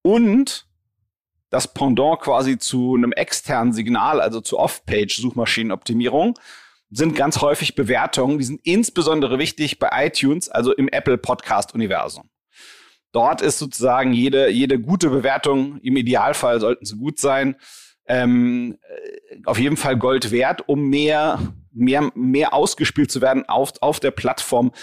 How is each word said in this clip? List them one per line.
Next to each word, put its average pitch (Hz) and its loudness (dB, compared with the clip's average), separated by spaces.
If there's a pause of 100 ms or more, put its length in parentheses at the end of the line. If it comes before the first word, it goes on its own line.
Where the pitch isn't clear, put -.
Und 233 2 (800)
das - -4
Pendant 139 2
quasi 131 0
zu 127 -2
einem 123 2
externen 123 -2
Signal, 117 0
also 110 -2
zu - -4
Off-Page-Suchmaschinenoptimierung, 117 -2 (520)
sind 151 0
ganz 143 0
häufig 147 0
Bewertungen. 131 0
Die 135 -2
sind 131 -6
insbesondere 156 2
wichtig 156 -4
bei 131 0
iTunes, 147 0
also 120 0
im 139 0
Apple 131 0
Podcast-Universum. 104 -2 (840)
Dort 120 2
ist 147 0
sozusagen 131 0
jede, 135 4
jede 127 2
gute 175 0
Bewertung, 139 0
im 127 0
Idealfall 120 2
sollten 110 0
sie 107 -12
gut 143 -6
sein, 135 0 (500)
ähm, 123 0
äh, - -18
auf 107 -2
jeden 143 0
Fall 135 -2
Gold 123 0
wert, 127 -2
um 143 0
mehr, 151 0 (320)
mehr, 131 0
mehr 127 0
ausgespielt 151 0
zu 127 -2
werden 131 2
auf, 131 0
auf 147 -2
der 135 0
Plattform 123 -2 (120)